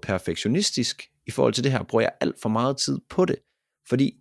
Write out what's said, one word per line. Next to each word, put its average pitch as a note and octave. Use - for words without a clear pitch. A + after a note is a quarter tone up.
perfektionistisk A2
i -
forhold B2
til B2+
det C3+
her? B2
Bruger A2+
jeg -
alt -
for A#2
meget B2
tid C#3
på -
det? -
Fordi C3